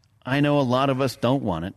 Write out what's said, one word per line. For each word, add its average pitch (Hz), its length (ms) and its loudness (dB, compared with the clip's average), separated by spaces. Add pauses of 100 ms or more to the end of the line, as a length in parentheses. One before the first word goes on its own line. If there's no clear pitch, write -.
(240)
I 135 160 0
know 147 180 2
a 139 40 2
lot 131 280 2
of 127 100 0
us 135 160 0
don't 127 260 0
want 85 220 -4
it, 98 120 -8